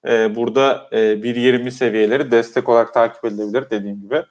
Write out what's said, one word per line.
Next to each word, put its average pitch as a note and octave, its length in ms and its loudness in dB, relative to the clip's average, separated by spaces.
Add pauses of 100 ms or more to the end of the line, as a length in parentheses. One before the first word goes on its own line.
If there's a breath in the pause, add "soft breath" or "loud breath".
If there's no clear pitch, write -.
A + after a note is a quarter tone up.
e, A2+ 280 0
burada, A#2+ 580 0
e, G#2+ 300 0
bir A#2+ 120 -4
yirmi B2 360 2
seviyeleri A#2 600 0
destek A#2+ 380 0
olarak A#2 240 2
takip A#2 320 0
edilebilir G#2+ 440 -4
dediğim G2+ 320 -6
gibi. C3+ 300 -4